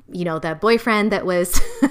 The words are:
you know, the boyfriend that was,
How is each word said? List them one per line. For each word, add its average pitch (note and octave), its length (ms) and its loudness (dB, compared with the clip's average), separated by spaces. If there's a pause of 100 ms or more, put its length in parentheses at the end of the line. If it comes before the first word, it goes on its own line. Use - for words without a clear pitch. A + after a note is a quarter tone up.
(120)
you F3 140 -8
know, D#3+ 120 -4
the D#3+ 180 -6
boyfriend G#3+ 580 0
that - 120 -4
was, F3+ 360 2 (300)